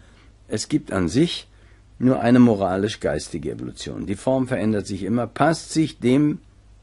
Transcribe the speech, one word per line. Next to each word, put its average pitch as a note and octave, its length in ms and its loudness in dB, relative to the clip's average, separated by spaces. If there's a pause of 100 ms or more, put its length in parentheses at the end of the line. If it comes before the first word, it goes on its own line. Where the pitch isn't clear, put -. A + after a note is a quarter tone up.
(480)
es - 200 -6
gibt - 220 -4
an F#2 180 0
sich C#3 400 0 (500)
nur B2+ 220 2
eine B2 200 6
moralisch-geistige F#2+ 1120 0
Evolution. A#1+ 540 -10
Die G2 100 -6
Form C3 320 0
verändert G#2+ 380 -2
sich G2 160 -8
immer, A2+ 240 -2
passt - 460 -2
sich D#3 260 -2
dem C#3+ 400 2 (440)